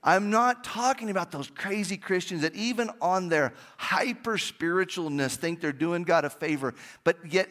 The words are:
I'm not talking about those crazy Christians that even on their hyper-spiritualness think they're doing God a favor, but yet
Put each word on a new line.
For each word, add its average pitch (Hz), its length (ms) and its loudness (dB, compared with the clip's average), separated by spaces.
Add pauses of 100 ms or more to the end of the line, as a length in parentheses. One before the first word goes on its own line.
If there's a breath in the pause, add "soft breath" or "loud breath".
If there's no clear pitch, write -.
I'm 190 220 4
not 240 360 2
talking 240 440 -2
about 185 220 -2
those 139 180 -8
crazy 196 480 -4
Christians 180 460 -2
that 160 120 0
even 220 360 -2 (100)
on 180 300 0
their 151 240 2 (240 loud breath)
hyper-spiritualness 175 1600 -2
think 165 260 -4
they're 151 100 0
doing 165 300 -2
God 165 240 4
a 139 40 -2
favor, 143 440 -2 (300 loud breath)
but 170 120 4 (160)
yet 185 180 2